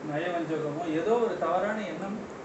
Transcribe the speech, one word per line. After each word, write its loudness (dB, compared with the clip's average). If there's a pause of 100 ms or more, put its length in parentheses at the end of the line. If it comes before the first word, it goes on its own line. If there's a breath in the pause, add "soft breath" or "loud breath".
நயவஞ்சகமோ, -2 (140)
ஏதோ 4
ஒரு 2
தவறான 2
எண்ணம் -4 (260)